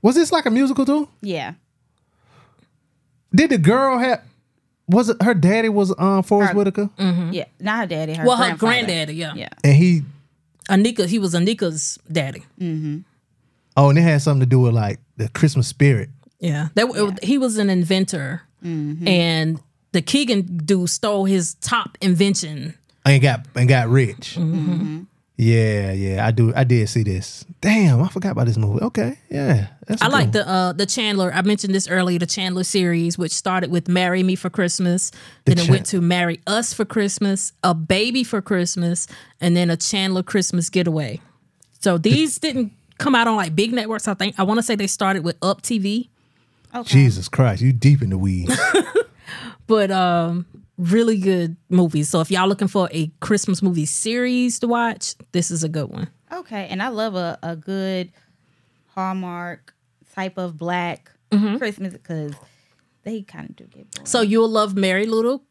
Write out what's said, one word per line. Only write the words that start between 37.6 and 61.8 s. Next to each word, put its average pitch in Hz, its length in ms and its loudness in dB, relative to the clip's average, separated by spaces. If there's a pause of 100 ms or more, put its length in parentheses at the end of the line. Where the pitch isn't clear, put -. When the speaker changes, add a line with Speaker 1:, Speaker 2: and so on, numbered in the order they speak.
Speaker 3:
"A 180 120 2
Baby 208 500 0
for 220 160 -4
Christmas," 175 680 -2 (320)
and 175 160 2
then 175 140 2
"A 165 80 0
Chandler 190 460 -2
Christmas 180 480 -2
Getaway." 156 500 -2 (600)
So 180 180 2
these 262 400 2
didn't 254 340 -4 (240)
come 285 180 0
out 233 140 4
on, 220 80 2
like, 170 180 -2
big 220 200 0
networks. 220 340 -4
I 202 60 0
think, 196 260 -6
I - 20 2
wanna 214 200 2
say 233 120 -2
they 208 120 -4
started 190 360 -2
with 170 200 -4
Up 196 180 -2
T 233 180 -2
V. 202 300 -2 (680)
Speaker 2:
Okay. 240 140 -10
Speaker 1:
Jesus 120 400 4
Christ, 113 320 0
you 127 140 2
deep 139 260 4
in 113 80 -2
the 95 100 -2
weeds. 92 400 -2 (160)
Speaker 3:
<laughs> - 920 -4
But, 208 220 2
um, 175 560 0 (320)
really 214 400 2
good 180 380 0 (140)
movies. 156 380 2
So 175 120 0
if - 100 -2
y'all 185 160 2
looking 196 220 0
for 190 240 0
a 156 260 -4
Christmas 196 440 -2
movie 175 240 0
series 247 760 -2
to 240 80 -4
watch, 233 460 -2 (180)
this 175 180 -2
is 165 140 -4
a 156 40 -4
good 151 220 -6
one. - 180 -8 (240)
Speaker 2:
Okay, 233 380 -12
and 185 100 -8
I 226 80 -4
love 220 280 -6
a, 175 260 -6
a 165 140 -8
good 190 560 -6 (840)
Hallmark 180 800 -8 (400)
type 190 240 -8
of 175 180 -8
black 175 540 -6 (220)
Speaker 3:
Mm-hmm. 208 260 0
Speaker 2:
Christmas 202 360 -8 (100)